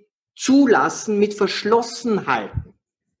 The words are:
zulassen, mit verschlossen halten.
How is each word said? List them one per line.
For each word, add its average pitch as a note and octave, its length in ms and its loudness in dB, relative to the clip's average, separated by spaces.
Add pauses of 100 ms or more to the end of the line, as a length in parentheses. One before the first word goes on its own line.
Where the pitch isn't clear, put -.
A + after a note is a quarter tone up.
(360)
zulassen, G#3+ 840 2
mit G#3 140 2
verschlossen G#3+ 920 -2
halten. A2+ 460 -6 (460)